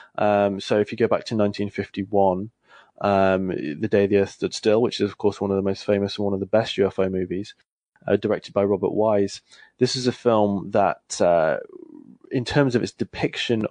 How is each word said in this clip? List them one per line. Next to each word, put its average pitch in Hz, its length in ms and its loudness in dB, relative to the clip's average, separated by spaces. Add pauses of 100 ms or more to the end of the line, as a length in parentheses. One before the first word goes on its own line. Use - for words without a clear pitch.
(180)
Um, 101 440 2
so - 180 0
if 104 140 -2
you 110 40 -10
go 113 120 2
back - 160 0
to 120 100 -6
nineteen 104 340 -2
fifty-one, 98 840 -2 (500)
um, 95 480 2
The 76 400 -6
Day 101 180 4
the 101 100 4
Earth 98 140 2
Stood - 220 -6
Still, 110 280 2
which 117 200 -2
is, 104 80 0
of 92 80 -16
course, 101 240 0
one 101 100 -2
of 98 60 0
the 98 40 0
most 98 240 -4
famous 101 320 0
and 104 60 -4
one 101 100 -2
of 95 60 -4
the 98 60 -4
best 110 320 0
U 98 100 2
F - 120 -6
O 95 100 0
movies, 92 440 -6 (540)
uh, 101 80 2
directed 104 380 -2
by 101 100 2
Robert 98 300 0
Wise. 101 480 0 (360)
This 123 200 0
is 127 100 -2
a 117 60 0
film 101 580 2
that, 101 480 0
uh, 82 380 4 (720)
in 123 140 -2
terms 139 300 2
of 110 80 2
its - 80 -6
depiction - 800 -4